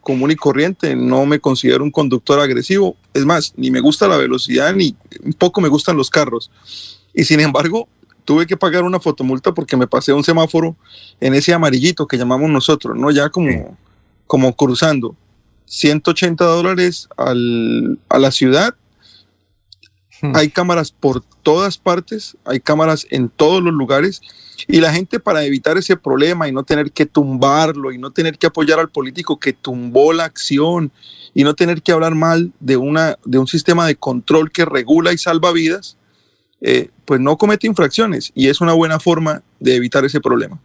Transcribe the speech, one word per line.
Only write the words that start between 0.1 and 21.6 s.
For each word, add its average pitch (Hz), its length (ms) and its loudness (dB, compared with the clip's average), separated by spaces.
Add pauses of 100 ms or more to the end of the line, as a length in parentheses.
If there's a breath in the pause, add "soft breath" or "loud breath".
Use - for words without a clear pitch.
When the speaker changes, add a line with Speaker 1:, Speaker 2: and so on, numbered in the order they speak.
Speaker 1:
y 160 60 0
corriente, 147 600 -2
no 127 300 2
me 147 140 0
considero 131 440 0
un 147 60 -4
conductor 139 500 0
agresivo. 147 560 0 (160)
Es 139 140 0
más, 160 320 0
ni 131 120 -2
me 127 100 0
gusta 151 280 0
la 175 80 2
velocidad, 131 580 -2
ni 175 220 0 (260)
un 160 120 -6
poco 180 260 0
me 165 80 2
gustan 151 300 0
los 131 100 -2
carros. 135 420 -2 (640 loud breath)
Y 160 120 0
sin 151 160 2
embargo, 156 460 -2 (380)
tuve 160 220 2
que 175 100 -4
pagar 180 280 0
una 185 140 -2
fotomulta 135 540 -2
porque 151 240 -4
me 127 100 2
pasé 131 280 0
un 147 100 2
semáforo 160 500 0 (460 loud breath)
en 135 140 2
ese 139 180 2
amarillito 156 540 0
que 135 100 -2
llamamos 127 320 0
nosotros, 139 480 0
¿no? 135 140 0
Ya 143 180 2
como, 165 220 -2
Speaker 2:
Sí. 80 80 -2 (680)
Speaker 1:
como 131 300 2
cruzando. 135 580 0 (520)
Ciento 151 440 0
ochenta 170 340 0
dólares 175 720 0
al, 117 840 -2 (100)
a - 100 2
la 135 120 4
ciudad. 143 440 2 (1500 soft breath)
Speaker 2:
Hmm. 143 160 -2
Speaker 1:
Hay 151 140 4
cámaras 175 420 -2
por 127 300 -2 (200)
todas 175 360 2